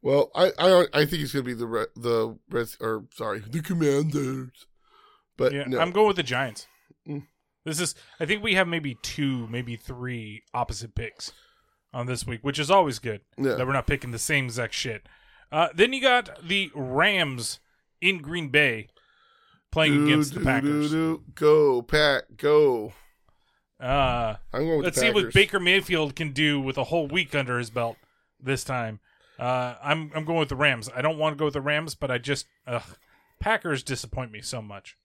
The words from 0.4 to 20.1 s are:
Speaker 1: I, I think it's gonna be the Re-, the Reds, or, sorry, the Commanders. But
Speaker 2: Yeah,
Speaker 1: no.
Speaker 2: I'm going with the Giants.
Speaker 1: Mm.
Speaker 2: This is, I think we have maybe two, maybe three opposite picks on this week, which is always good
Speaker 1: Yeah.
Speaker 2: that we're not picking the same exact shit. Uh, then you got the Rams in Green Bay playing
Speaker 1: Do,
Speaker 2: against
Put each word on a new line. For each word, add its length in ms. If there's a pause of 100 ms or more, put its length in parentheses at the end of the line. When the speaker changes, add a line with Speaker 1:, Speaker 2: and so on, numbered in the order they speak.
Speaker 1:
I, 340
I 140
think 160
it's 100
gonna 120
be 100
the 140
Re-, 260
the 420 (140)
Reds, 300
or, 240 (100)
sorry, 240 (100)
the 140
Commanders. 1040 (720)
But 160
Speaker 2:
Yeah, 160
Speaker 1:
no. 100
Speaker 2:
I'm 140
going 160
with 80
the 80
Giants. 420 (420)
Speaker 1:
Mm. 200 (360)
Speaker 2:
This 140
is, 160 (240)
I 80
think 160
we 140
have 100
maybe 360
two, 440
maybe 300
three 680 (100)
opposite 440
picks 340 (640)
on 120
this 200
week, 160
which 160
is 120
always 280
good 220 (160)
Speaker 1:
Yeah. 160
Speaker 2:
that 140
we're 80
not 120
picking 260
the 60
same 280
exact 260
shit. 340 (460)
Uh, 220
then 180
you 80
got 420
the 320
Rams 880 (400)
in 220
Green 260
Bay 400 (840)
playing 280
Speaker 1:
Do, 80
Speaker 2:
against 260